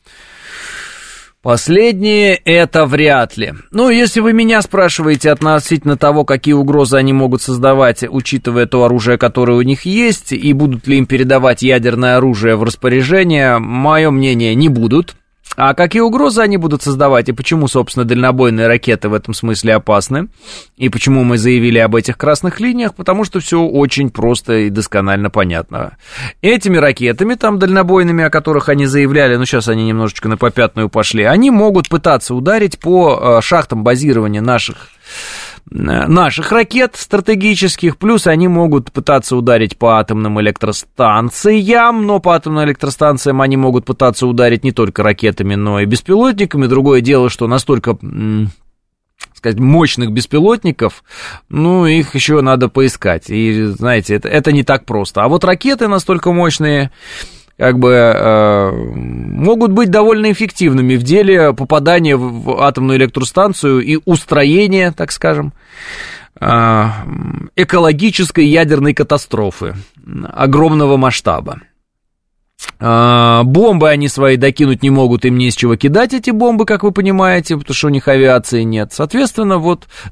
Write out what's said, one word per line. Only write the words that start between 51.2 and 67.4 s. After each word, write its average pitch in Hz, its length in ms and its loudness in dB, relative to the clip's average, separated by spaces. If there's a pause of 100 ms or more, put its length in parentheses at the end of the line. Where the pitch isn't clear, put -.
ну, 175 380 0
их 156 280 0
еще 147 280 0
надо 131 260 2
поискать. 104 600 -2
И, 110 360 -2
знаете, 107 500 -2
это, - 140 -4
это 151 240 0
не 143 100 2
так 135 220 -2
просто. 101 400 -4
А 123 40 2
вот 165 140 0
ракеты 220 460 0
настолько 180 440 -2
мощные, 151 600 0 (640)
как 127 220 0
бы, 123 100 4
э, 107 800 2
могут 62 1000 -2
быть 208 180 2
довольно 214 400 2
эффективными 135 640 0
в 120 80 0
деле 175 500 4
попадания 151 640 0
в, 123 280 -4
в - 180 -4
атомную 131 360 0
электростанцию 135 840 0
и 151 240 -2
устроения, 175 880 2
так 165 180 -8
скажем, 147 420 -4 (880)
э, 113 440 2 (720)